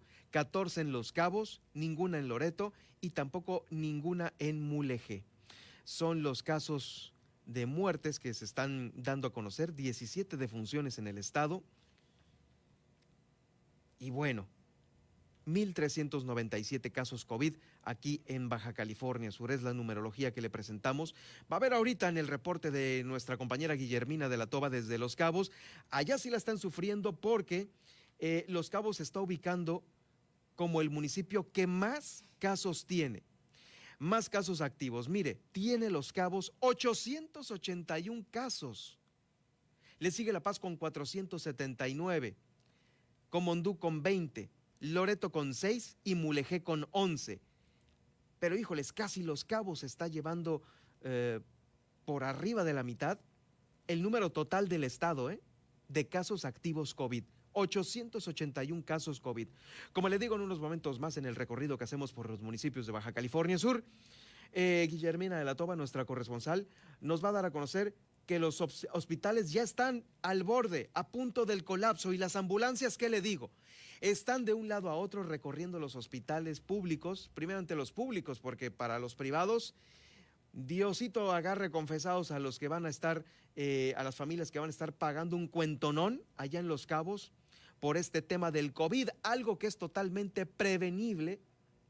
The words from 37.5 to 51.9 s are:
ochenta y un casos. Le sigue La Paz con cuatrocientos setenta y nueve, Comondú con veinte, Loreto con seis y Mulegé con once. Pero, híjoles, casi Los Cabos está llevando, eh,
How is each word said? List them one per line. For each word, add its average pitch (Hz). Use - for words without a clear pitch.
ochenta 180
y 175
un 233
casos. 190
Le 175
sigue 220
La 175
Paz 202
con 180
cuatrocientos 160
setenta 131
y 135
nueve, 156
Comondú 175
con 160
veinte, 160
Loreto 180
con 143
seis 220
y 185
Mulegé 156
con 156
once. 170
Pero, 175
híjoles, 175
casi 196
Los 156
Cabos 196
está 170
llevando, 160
eh, 120